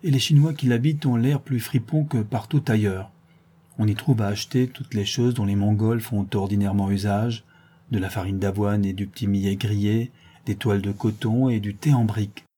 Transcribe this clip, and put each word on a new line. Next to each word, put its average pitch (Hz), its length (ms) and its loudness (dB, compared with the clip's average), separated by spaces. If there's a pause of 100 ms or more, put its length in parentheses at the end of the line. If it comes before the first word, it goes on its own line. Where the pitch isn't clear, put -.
et 180 80 0
les 135 80 4
Chinois 147 360 4
qui 139 120 -4
l'habitent 123 400 2
ont 123 100 2
l'air 131 240 2
plus 123 200 -2
fripons 147 440 0
que 143 140 -2
partout 113 500 -2
ailleurs. 98 420 0 (680)
On 107 100 2
y 104 60 2
trouve 110 280 0
à 101 40 0
acheter 123 420 -2
toutes - 260 -14
les 101 120 -2
choses 123 280 0
dont 113 100 -2
les 101 120 0
Mongols 107 440 2
font 101 340 -4
ordinairement 98 560 0
usage, 104 540 -2 (480)
de 107 60 0
la 95 120 -4
farine 98 280 -4
d'avoine 101 460 0
et 98 80 -2
du 95 140 -6
petit 98 200 -8
millet 98 300 0
grillé, 104 540 0 (340)
des 104 100 -2
toiles 101 280 0
de 101 100 -2
coton 113 560 0
et 113 120 0
du 101 140 -6
thé 147 200 2
en 117 100 4
brique. 104 400 -4 (140)